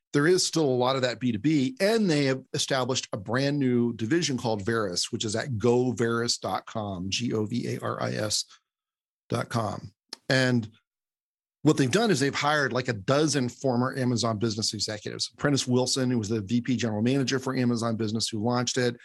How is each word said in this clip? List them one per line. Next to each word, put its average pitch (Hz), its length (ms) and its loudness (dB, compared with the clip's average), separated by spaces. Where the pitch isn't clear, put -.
there 147 140 4
is 180 180 4
still 165 200 0
a - 0 -
lot 127 320 2
of 127 60 -4
that 120 180 -2
B 123 100 0
two 107 80 -2
B, 131 400 2
and 208 320 2
they 147 140 2
have 131 160 0
established 131 600 -2
a - 40 -4
brand 131 440 -2
new 120 320 2
division 131 440 -2
called 113 280 -2
Varis, 104 480 -2
which - 120 -4
is 107 120 -4
at 123 160 -6
govaris 117 880 2
dot 104 260 -6
com, 98 420 -6
G 120 240 -4
O 107 140 0
V 120 300 -4
A - 40 -8
R 117 220 -6
I 120 120 -2
S 107 300 -2
dot 117 200 -4
com. 110 440 -4
And 127 400 2
what 147 140 4
they've 135 140 2
done 214 200 4
is 156 80 2
they've 139 160 0
hired, 147 380 2
like, 127 160 -2
a 123 60 0
dozen 135 540 2
former 127 480 0
Amazon 117 420 0
business 107 340 -2
executives. 107 640 -6
Prentice 143 320 0
Wilson, 127 420 2
who 123 80 2
was 104 120 -2
the 113 100 0
V 110 200 0
P 123 160 0
general 107 260 -2
manager 131 360 2
for 131 160 -4
Amazon 117 400 0
Business, 107 340 -2
who 107 140 -4
launched 120 360 0
it, 120 260 0